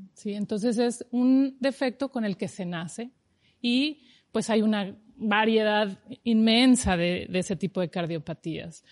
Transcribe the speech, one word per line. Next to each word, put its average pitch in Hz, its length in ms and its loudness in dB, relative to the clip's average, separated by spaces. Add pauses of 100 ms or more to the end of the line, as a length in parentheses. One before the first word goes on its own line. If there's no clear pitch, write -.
(140)
¿sí? 202 180 -8
Entonces, 208 460 -2
es 240 340 -2
un 262 480 2
defecto 262 480 -2
con 233 160 -4
el 196 120 -2
que 190 120 -6
se 185 180 -8
nace 175 460 -8 (480)
y, 262 420 0 (300)
pues, 220 160 -2
hay 214 140 2
una 208 340 -2 (200)
variedad 214 840 2 (260)
inmensa 226 720 4
de, 175 320 -2
de 180 120 -2
ese 180 140 -4
tipo 185 280 -4
de 165 80 -4
cardiopatías. 165 1000 -8